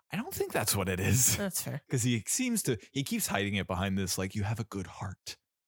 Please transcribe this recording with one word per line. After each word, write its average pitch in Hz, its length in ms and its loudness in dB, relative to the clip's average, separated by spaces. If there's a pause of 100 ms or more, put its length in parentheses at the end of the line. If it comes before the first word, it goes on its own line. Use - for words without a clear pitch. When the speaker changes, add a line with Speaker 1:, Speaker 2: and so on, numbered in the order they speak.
(120)
Speaker 1:
I 165 60 -2
don't 320 160 -4
think 392 180 -2
that's 110 240 2
what 95 140 2
it 92 100 0
is. 101 380 4
Speaker 2:
That's 202 240 -2
fair. 127 240 -6
Speaker 1:
<laughs> - 60 -20
'Cause 127 100 2
he 117 240 2
seems 247 380 2
to, 123 140 2 (140)
he 139 120 -2
keeps 214 240 -2
hiding 101 280 0
it 92 120 0
behind 95 300 0
this, 95 200 0
like, 95 160 -2
"You 107 100 -2
have 110 160 0
a 113 40 -4
good 95 240 -6
heart." - 500 -10 (300)